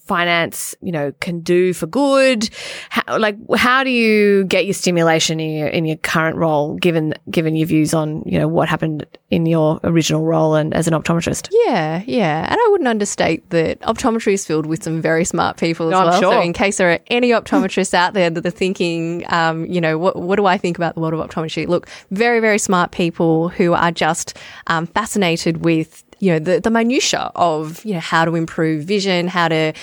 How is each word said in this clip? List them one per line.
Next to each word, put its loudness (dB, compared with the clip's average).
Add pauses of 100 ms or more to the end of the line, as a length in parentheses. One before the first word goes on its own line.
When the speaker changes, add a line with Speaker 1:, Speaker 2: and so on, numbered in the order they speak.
Speaker 1:
finance, -2
you -8
know, -2
can -6
do 2
for -6
good? 2 (400)
How, -4
like, 0 (180)
how 2
do -2
you 4
get 0
your -2
stimulation 2
in -4
your, -2
in -2
your -2
current -2
role, 0
given, 0 (160)
given 0
your 0
views 2
on, -2
you -2
know, 0
what 0
happened -4 (240)
in 0
your 2
original 2
role 2
and 0
as 0
an 2
optometrist? -2 (160)
Speaker 2:
Yeah, 0
yeah. 0
And 0
I 4
wouldn't 2
understate 0
that 0
optometry 0
is -2
filled -2
with -4
some -4
very 2
smart -2
people -2
as 0
Speaker 1:
No, 2
I'm 4
Speaker 2:
well. 4
So 4
Speaker 1:
sure. 4
Speaker 2:
in 0
case 0
there 4
are 2
any 2
optometrists 0
out 2
there 2
that -4
are -2
thinking, -2
um, 0
you -2
know, 0
"What, -2
what -2
do 0
I 4
think -4
about -2
the -6
world -2
of -2
optometry?" -6
Look, -2 (220)
very, 2
very 4
smart 0
people 0
who 2
are 2
just, -2 (320)
um, -2
fascinated 0
with, 0 (160)
you 4
know, 2
the, 2
the 0
minutia 0
of, -2
you -4
know, -4
how 2
to 0
improve -2
vision, 0
how 0
to 0 (100)